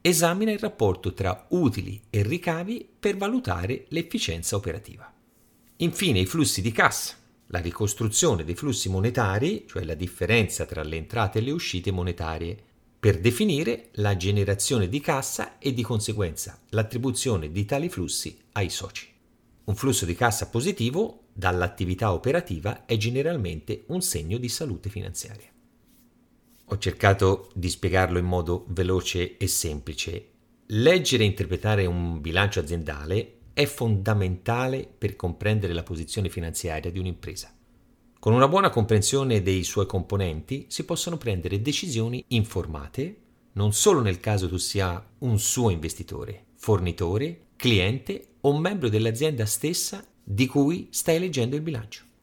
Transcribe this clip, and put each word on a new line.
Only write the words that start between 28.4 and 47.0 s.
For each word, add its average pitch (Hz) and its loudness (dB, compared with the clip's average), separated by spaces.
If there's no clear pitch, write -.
veloce 90 0
e 101 -2
semplice. - -4
Leggere 127 4
e 107 6
interpretare 95 2
un 85 -2
bilancio 90 2
aziendale 78 -4
è 143 2
fondamentale 113 0
per - -4
comprendere 101 -2
la 85 -4
posizione 85 -4
finanziaria 80 -6
di 90 -6
un'impresa. - -8
Con 110 4
una 131 8
buona 190 4
comprensione 113 2
dei 92 2
suoi 98 0
componenti 95 -4
si - -6
possono 170 -4
prendere 95 -2
decisioni 123 -2
informate, 98 -2
non 104 2
solo 175 6
nel 98 0
caso 98 0
tu 90 -2
sia 92 -2
un 117 2
suo 117 2
investitore, - -6
fornitore, 98 0